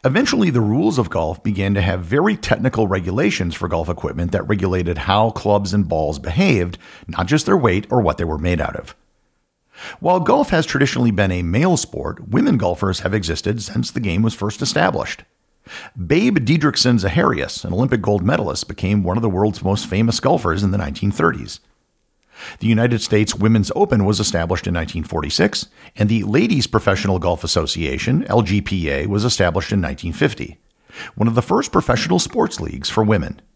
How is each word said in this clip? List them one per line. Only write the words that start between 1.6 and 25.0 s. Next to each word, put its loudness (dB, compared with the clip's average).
to 2
have 0
very 0
technical 0
regulations -2
for -2
golf 0
equipment -4
that 0
regulated -2
how 2
clubs 0
and 2
balls -2
behaved, 0
not -4
just 0
their 4
weight 2
or 2
what 0
they -2
were -4
made 0
out -4
of. -14
While 2
golf 2
has 2
traditionally 2
been 2
a -2
male 2
sport, -6
women 2
golfers 0
have -2
existed -2
since -4
the -4
game 2
was 2
first -6
established. -2
Babe 2
Didrikson 2
Zaharias, 0
an -4
Olympic 0
gold 0
medalist, -2
became 0
one 0
of -2
the 0
world's 0
most -2
famous 0
golfers 0
in 2
the 0
nineteen -2
thirties. -2
The -6
United 2
States 0
Women's 2
Open 4
was 2
established -2
in -2
nineteen -4